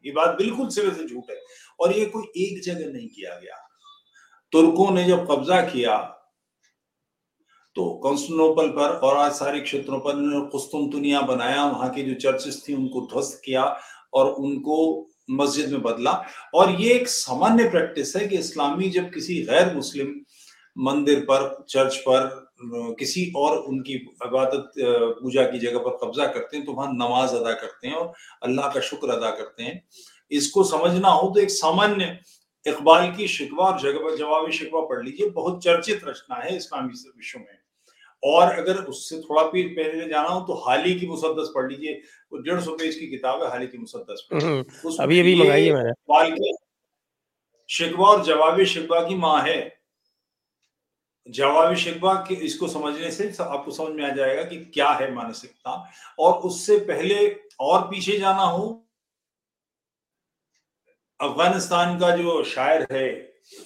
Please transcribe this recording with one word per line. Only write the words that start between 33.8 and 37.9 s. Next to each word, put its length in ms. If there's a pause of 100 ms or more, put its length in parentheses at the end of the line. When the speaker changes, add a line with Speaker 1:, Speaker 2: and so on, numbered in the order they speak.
Speaker 1:
जवाबी 340
शिकवा 300
पढ़ 240
लीजिए, 240
बहुत 340
चर्चित 400
रचना 320
है 220
इस्लामी 600
विश्व 220
में। 240 (600)